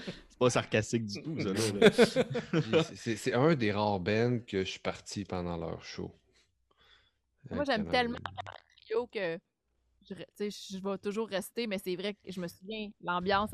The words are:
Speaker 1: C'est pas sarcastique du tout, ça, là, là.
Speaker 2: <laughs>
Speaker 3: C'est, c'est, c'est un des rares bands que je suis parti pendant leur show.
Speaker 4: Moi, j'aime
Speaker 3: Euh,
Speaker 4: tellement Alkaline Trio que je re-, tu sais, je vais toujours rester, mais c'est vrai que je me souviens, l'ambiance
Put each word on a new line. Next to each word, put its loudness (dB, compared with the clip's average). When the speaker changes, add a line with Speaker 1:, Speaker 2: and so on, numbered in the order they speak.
Speaker 1:
C'est -20
pas 8
sarcastique 2
du -8
tout, -6
ça, 0
là, 0
là. 12
Speaker 2:
<laughs> 2
Speaker 3:
C'est, -6
c'est, -4
c'est -2
un 6
des 2
rares 2
bands 2
que -2
je -4
suis -12
parti -6
pendant -4
leur -8
show. -10
Speaker 4:
Moi, -2
j'aime 0
Speaker 3:
Euh, -4
Speaker 4:
tellement 0
Alkaline -12
Trio -2
que -6
je -14
re-, -14
tu -4
sais, -12
je -10
vais -4
toujours -4
rester, -4
mais -2
c'est -4
vrai -4
que -16
je -8
me -4
souviens, -10
l'ambiance 0